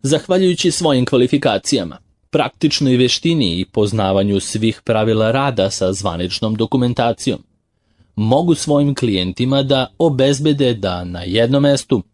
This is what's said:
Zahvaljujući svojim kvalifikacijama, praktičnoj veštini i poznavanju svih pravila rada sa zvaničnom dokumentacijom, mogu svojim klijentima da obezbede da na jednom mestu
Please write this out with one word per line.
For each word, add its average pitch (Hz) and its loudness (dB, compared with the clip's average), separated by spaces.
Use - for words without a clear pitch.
Zahvaljujući 180 0
svojim 139 0
kvalifikacijama, 120 -2
praktičnoj 135 0
veštini 123 0
i 92 -2
poznavanju 101 0
svih 110 -4
pravila 110 0
rada 123 0
sa - -2
zvaničnom 92 -4
dokumentacijom, 120 -2
mogu 139 2
svojim 143 0
klijentima 120 0
da 131 0
obezbede 139 2
da 92 -4
na 87 -8
jednom 117 2
mestu 139 0